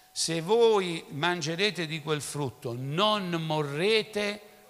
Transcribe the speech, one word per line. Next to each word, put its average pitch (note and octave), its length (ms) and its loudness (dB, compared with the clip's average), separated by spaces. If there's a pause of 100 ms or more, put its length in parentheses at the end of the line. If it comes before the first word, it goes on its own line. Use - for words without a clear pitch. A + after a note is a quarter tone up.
(120)
"Se E3 300 -4
voi F#3+ 680 4
mangerete E3+ 760 -2
di D#3 160 -6
quel D3 220 -2
frutto C3 520 -6
non F3+ 540 0
morrete E3+ 1120 -2 (280)